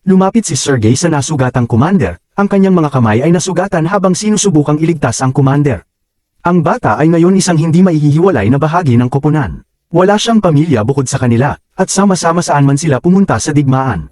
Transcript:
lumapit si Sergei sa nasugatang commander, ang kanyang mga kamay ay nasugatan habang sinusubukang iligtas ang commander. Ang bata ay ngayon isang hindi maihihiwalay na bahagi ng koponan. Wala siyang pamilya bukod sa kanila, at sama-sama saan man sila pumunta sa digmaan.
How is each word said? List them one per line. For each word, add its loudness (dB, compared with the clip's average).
lumapit 2
si -4
Sergei 0
sa -4
nasugatang -2
commander, 0
ang -2
kanyang 2
mga 2
kamay 0
ay 0
nasugatan -2
habang 0
sinusubukang 0
iligtas -2
ang -2
commander. 0
Ang 0
bata -2
ay 2
ngayon 4
isang 0
hindi 2
maihihiwalay 2
na 2
bahagi 0
ng 0
koponan. -2
Wala 2
siyang 0
pamilya 2
bukod -2
sa -6
kanila, 0
at -2
sama-sama 0
saan 0
man 0
sila 0
pumunta 0
sa -6
digmaan. -2